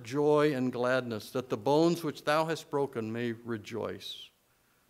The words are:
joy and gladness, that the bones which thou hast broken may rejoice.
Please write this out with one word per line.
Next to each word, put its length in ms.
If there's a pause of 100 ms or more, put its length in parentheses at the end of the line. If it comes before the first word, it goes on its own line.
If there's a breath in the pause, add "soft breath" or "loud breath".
joy 520
and 180
gladness, 580
that 180
the 80
bones 460
which 220
thou 200
hast 260
broken 420
may 200
rejoice. 960 (600)